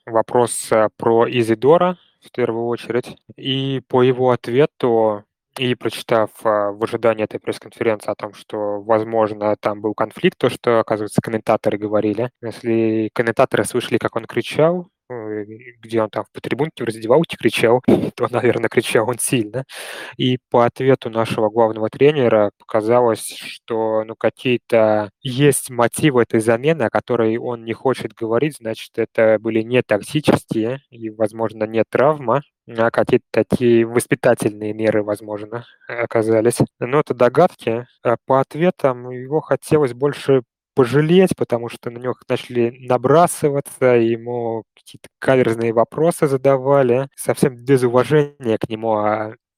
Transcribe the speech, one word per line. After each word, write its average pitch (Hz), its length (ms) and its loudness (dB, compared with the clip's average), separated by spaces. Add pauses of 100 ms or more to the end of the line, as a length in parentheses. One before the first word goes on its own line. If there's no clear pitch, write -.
вопрос, 117 680 0
э, 110 240 4
про 113 340 2
Изидора, 127 680 2 (260)
в - 80 -20
первую 117 340 -2
очередь. 120 500 -6 (200)
И 135 520 -4
по 127 140 4
его 127 300 2
ответу, 117 920 0 (340)
и 127 160 -2
прочитав, 110 560 -2 (140)
э, 117 40 -2 (240)
в 104 120 -12
ожидании 110 400 0
этой 104 160 -6
пресс-конференции 110 680 -4
о 104 60 -4
том, 104 180 -12
что, 104 480 -8
возможно, 110 800 0
там 104 200 -4
был 107 140 -4
конфликт, 113 440 -2
то, 127 120 2
что, 117 300 0
оказывается, 107 420 -2
комментаторы 107 560 -2
говорили. 107 520 -2 (120)
Если 113 720 -2
комментаторы 117 500 0
слышали, 117 340 -4
как - 180 -4
он 110 100 -8
кричал, 170 600 -2 (240)
э, 107 320 -10 (380)
где 113 200 -2
он 107 80 -2
там, 107 220 -6
в - 80 -20
трибунке, 135 440 -6
в - 20 -6
раздевалке 113 500 0
кричал, 120 500 2
<laughs> - 300 2
то, 120 140 -2
наверное, 117 380 0
кричал 113 400 0
он 120 100 -4
сильно. 117 460 -4 (540)
И 127 200 0 (120)
по 120 160 4
ответу 131 440 0
нашего 110 400 0
главного 110 400 0
тренера 117 680 2
показалось, 113 680 0 (120)
что, 110 680 -4
ну, 113 120 -14
какие-то 110 960 0 (120)
есть 135 480 0
мотивы 123 540 2
этой 117 160 0
замены, 123 440 0
о 104 60 0
которой 113 480 0
он 120 260 -8
не 113 100 -6
хочет - 400 -4
говорить, 117 440 -2
значит, - 400 -10
это 110 420 2
были 113 220 -2
не 120 220 0
тактические 113 960 -2 (100)
и, 113 200 -12
возможно, 110 560 -4
не 110 180 0
травма, 139 580 0 (360)
а 113 120 2
какие-то 117 420 0
такие 117 540 2
воспитательные 113 880 -2
меры, 107 300 0
возможно, 104 600 -8 (220)
оказались. 113 680 0 (220)
Но 127 200 -2
это 143 140 -2
догадки. 120 720 0 (180)
А 117 120 0 (100)
по 135 140 2
ответам 135 720 -2
его 131 320 -6
хотелось 139 520 0
больше 135 480 0 (340)
пожалеть, 156 600 4
потому 117 320 -4
что - 220 -12
на 120 80 -12
него 123 160 -6 (140)
начали 123 480 -2 (120)
набрасываться, 139 960 2 (100)
ему 117 680 -2 (100)
какие-то - 340 -20 (120)
каверзные 117 540 2
вопросы 151 540 0
задавали, 135 880 2
совсем 123 400 -2
без 123 280 2
уважения 127 720 2
к - 120 -6
нему, 110 260 -2
а, 107 380 -2 (240)